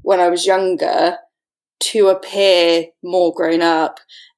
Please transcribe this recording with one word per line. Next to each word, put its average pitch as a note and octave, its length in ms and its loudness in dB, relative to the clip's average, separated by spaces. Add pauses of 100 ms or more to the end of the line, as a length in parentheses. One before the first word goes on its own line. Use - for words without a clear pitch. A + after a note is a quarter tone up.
when F#3 180 0
I F3 100 2
was F3 180 -2
younger F#3 680 -2 (640)
to G#3 260 2
appear F3+ 800 2 (180)
more F3+ 300 0
grown E3 280 -2
up. D#3+ 380 -2 (380)